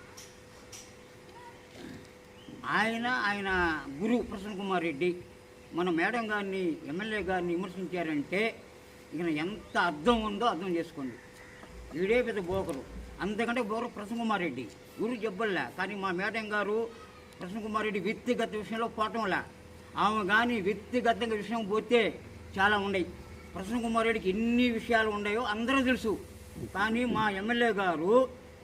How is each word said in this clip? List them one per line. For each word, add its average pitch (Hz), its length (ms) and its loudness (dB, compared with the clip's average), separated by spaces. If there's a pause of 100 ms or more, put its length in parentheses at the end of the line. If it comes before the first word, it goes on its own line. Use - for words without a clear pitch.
(2750)
ఆయన, 226 400 2
ఆయన 196 760 2 (200)
గురువు 226 220 4
ప్రసన్న 208 340 -8
కుమార్ 190 260 0
రెడ్డి 170 340 0 (580)
మన 180 160 2
మేడం 214 420 2
గారిని, 190 400 0 (160)
ఎమ్మెల్యే 214 320 -4
గారిని 175 340 0
విమర్శించారంటే 175 1080 -2 (520)
ఇక 156 60 -4
ఎంత 170 580 -2
అర్థం 180 440 4
ఉందో 214 220 -2
అర్థం 180 320 2
చేసుకోండి. 147 360 -4 (840)
వీడే 208 240 4
పెద్ద 214 180 -2
బ్రోకరు, 170 420 -2 (380)
అంతకంటే 226 420 0
బ్రోకరు 226 260 -2
ప్రసన్న 208 300 -6
కుమార్ 220 220 0
రెడ్డి. 131 260 -2 (360)
గురు 233 100 0
చెప్పలే 196 520 -2 (140)
కానీ 196 160 -2
మా 190 160 -2
మేడం 208 420 -2
గారు 208 360 0 (520)
ప్రసన్న 185 200 -6
కుమార్ 214 240 0
రెడ్డి 208 160 0
వ్యక్తిగత 220 500 0
విషయంలో 220 380 -4
పోవటంలే. 202 520 0 (560)
ఆమె 202 320 4
కానీ 226 320 4
వ్యక్తిగతంగా 220 760 2
విషయం 214 300 -2
పోతే 214 540 2 (380)
చాలా 208 200 6
ఉన్నాయి. 196 280 0 (480)
ప్రసన్న 196 260 -4
కుమార్ 226 240 2
రెడ్డికి 220 260 2
ఎన్ని 233 400 4
విషయాలు 220 400 4
ఉన్నాయో 208 320 0
అందరూ 233 400 2
తెలుసు. 226 360 2 (560)
కానీ 220 300 2
మా 214 260 2
ఎమ్మెల్యే 226 380 2
గారు, 190 600 4 (360)